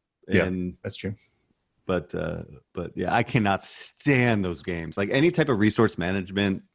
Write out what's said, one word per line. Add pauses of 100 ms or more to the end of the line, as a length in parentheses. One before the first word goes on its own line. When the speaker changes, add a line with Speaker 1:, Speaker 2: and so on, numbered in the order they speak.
(260)
Speaker 1:
Yeah,
Speaker 2:
And
Speaker 1:
that's
true. (720)
Speaker 2:
but,
uh, (300)
but
yeah,
I
cannot
stand
those
games.
Like,
any
type
of
resource
management, (120)